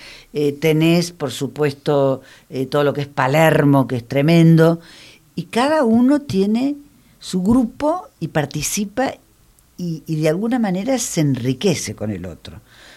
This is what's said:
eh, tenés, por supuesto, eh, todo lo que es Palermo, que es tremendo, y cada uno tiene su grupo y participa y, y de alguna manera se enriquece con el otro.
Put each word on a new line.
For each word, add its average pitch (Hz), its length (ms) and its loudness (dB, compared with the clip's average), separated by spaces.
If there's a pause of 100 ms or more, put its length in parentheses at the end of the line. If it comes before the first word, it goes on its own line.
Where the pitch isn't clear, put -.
(340)
eh, 147 200 -2
tenés, 160 580 2
por 135 200 -8
supuesto, 139 880 -2 (280)
eh, 135 160 -6
todo 147 180 0
lo 143 100 0
que 143 80 -6
es - 60 -8
Palermo, 143 800 2
que 127 100 -4
es 113 100 -10
tremendo, 165 720 4 (560)
y 170 80 -8
cada 285 400 0
uno 247 380 2
tiene 226 560 -2 (420)
su 185 240 -6
grupo 262 640 0 (140)
y 160 80 -6
participa 165 840 -4 (640)
y, 170 300 -8
y 160 140 -4
de 156 80 2
alguna 233 300 -2
manera 208 400 -2
se - 220 -4
enriquece 131 760 -2
con 107 160 -6
el 90 140 -8
otro. 80 360 -16 (360)